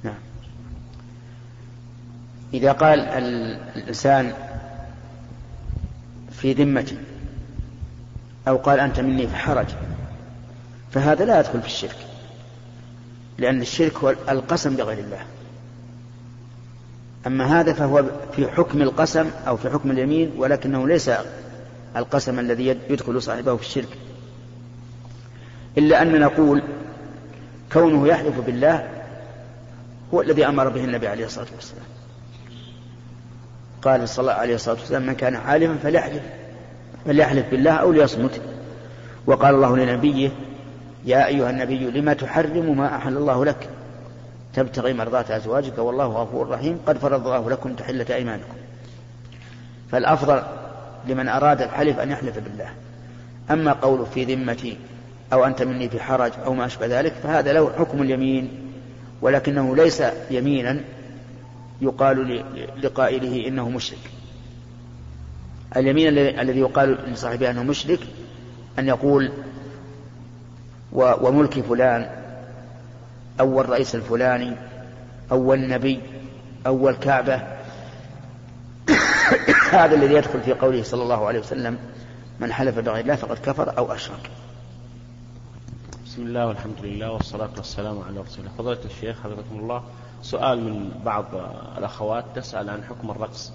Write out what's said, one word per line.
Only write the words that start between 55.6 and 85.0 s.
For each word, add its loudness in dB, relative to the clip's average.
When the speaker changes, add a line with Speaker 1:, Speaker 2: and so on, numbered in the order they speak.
Speaker 1:
مني -2
في -4
حرج 2
أو 0
ما 0
أشبه 0
ذلك 2
فهذا 2
له 6
حكم 2
اليمين، 2
ولكنه 2
ليس 6
يمينا 0
يقال 4
ل-، -2
لقائله 0
إنه -2
مشرك. -8
اليمين 4
الذي، 4
الذي 2
يقال 4
لصاحبه -2
أنه -2
مشرك 0
أن 0
يقول: 4
"و-، 6
وملك 4
فلان 2
أو 4
الرئيس 2
الفلاني 0
أو 6
النبي 2
أو 4
الكعبة". 2
<coughs> 4
هذا 8
الذي 6
يدخل 4
في 2
قوله 2
صلى -2
الله 2
عليه 0
وسلم: -4
"من -4
حلف 0
بغير -2
الله 2
فقد -6
كفر -2
أو 0
أشرك". -10